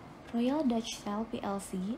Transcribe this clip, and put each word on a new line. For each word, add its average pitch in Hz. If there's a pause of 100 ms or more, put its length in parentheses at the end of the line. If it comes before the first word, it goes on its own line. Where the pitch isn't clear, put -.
(340)
Royal 262
Dutch 233
Shell 214
P -
L 196
C - (200)